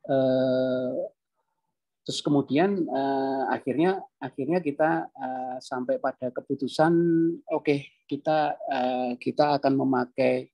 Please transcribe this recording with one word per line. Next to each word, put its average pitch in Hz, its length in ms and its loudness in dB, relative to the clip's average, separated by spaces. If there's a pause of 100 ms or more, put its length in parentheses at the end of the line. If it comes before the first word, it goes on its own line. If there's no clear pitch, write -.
Eh, 131 880 0 (1080)
terus - 200 -8
kemudian, 151 640 2
eh, 135 640 -2
akhirnya, 147 520 0 (160)
akhirnya 139 400 -4
kita, 156 520 0
eh, 127 520 -8
sampai 127 400 -4
pada 127 320 -4
keputusan, 139 580 0 (580)
oke, 147 600 -2
kita, 151 480 0
eh, 127 600 -2
kita 147 400 2
akan 139 160 2
memakai 127 800 0